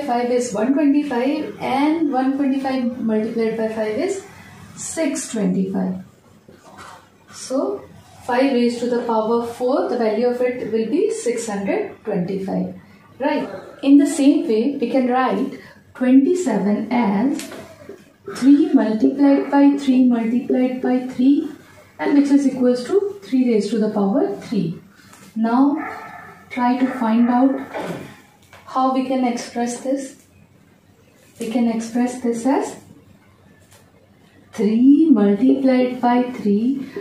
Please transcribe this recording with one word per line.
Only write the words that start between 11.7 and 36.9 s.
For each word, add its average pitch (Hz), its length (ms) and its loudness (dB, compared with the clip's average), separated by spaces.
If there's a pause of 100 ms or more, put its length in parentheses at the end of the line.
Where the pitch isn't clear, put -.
twenty-five. 185 720 -4 (440)
Right. 294 300 -2 (340)
In 285 160 8
the - 80 6
same 294 420 2
way, 247 320 0
we 233 100 -2
can 254 180 2
write 247 520 -2 (340)
twenty-seven 254 1000 2
as 233 580 0 (840)
three 285 360 6
multiplied 269 800 2
by 285 280 4
three 254 260 4
multiplied 247 760 0
by 254 240 0
three, 285 420 2 (500)
and 294 200 2
which 277 200 4
is 277 80 2
equals 247 400 0
to 403 360 0
three 254 300 0
raised 208 180 0
to 226 80 -2
the 214 120 0
power 214 440 0 (140)
three. 175 320 -4 (560)
Now, 233 260 2 (880)
try 247 280 0
to 254 80 0 (120)
find 233 300 2
out 262 320 2 (1040)
how 262 280 0
we 262 120 0
can 262 180 0
express 240 560 -4
this. 277 420 -6 (1160)
We 233 120 -8
can 233 180 0
express 240 540 -4
this 233 240 -4
as 311 300 0 (1800)
three 262 540 4
multiplied 254 880 2
by 247 220 2 (160)
three 214 480 0 (140)